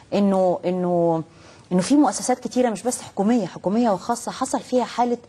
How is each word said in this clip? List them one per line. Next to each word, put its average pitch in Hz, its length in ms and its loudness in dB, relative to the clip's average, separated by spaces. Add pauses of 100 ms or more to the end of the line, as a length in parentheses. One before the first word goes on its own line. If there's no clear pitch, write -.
(140)
انه، 190 520 2
انه، 175 580 0 (480)
انه 180 100 2
في 254 140 2
مؤسسات 254 440 2
كتيره 247 300 0
مش 196 140 -6
بس - 180 -4
حكوميه، 214 440 0
حكوميه 220 440 0
وخاصه، 208 420 -2
حصل 262 280 -4
فيها 254 240 -2
حاله 240 340 -2 (120)